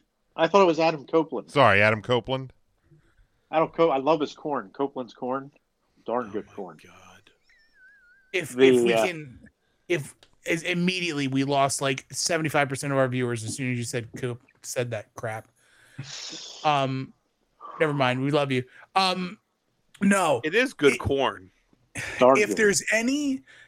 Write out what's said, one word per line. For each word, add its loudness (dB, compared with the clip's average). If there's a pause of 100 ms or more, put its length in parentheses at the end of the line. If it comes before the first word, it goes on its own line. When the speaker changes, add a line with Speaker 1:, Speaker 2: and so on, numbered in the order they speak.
(360)
Speaker 1:
I 2
thought 6
it 6
was 2
Adam 0
Copeland. -2
Speaker 2:
Sorry, 6
Adam 2
Copeland. -4 (960)
Speaker 1:
Adam 0
Co-, 2
I 0
love 0
his -4
corn. -8
Copeland's -6
corn. -8 (560)
Darn -4
good -8
Speaker 3:
Oh -20
my -20
Speaker 1:
corn. -14
Speaker 3:
God. -20 (1000)
Speaker 4:
If, -4
Speaker 1:
The, 2
Speaker 4:
if 8
we 2
Speaker 1:
uh, 2
Speaker 4:
can, -8 (480)
if, -4 (320)
is -4
immediately -2
we -2
lost, 0
like, -4
seventy-five -2
percent -6
of 0
our 4
viewers -4
as -8
soon -6
as -4
you -6
said -8
Coop, -8 (220)
said -6
that -10
crap. -10 (1160)
Um, -2 (680)
never 2
mind. 0
We -2
love 2
you. 0 (320)
Um, -2 (640)
no. 4
Speaker 3:
It -4
is 0
good 4
Speaker 4:
It, -6
Speaker 3:
corn. -2 (680)
Speaker 1:
Darn 8
Speaker 4:
if 2
Speaker 1:
good. -4
Speaker 4:
there's 2 (100)
any, -2 (260)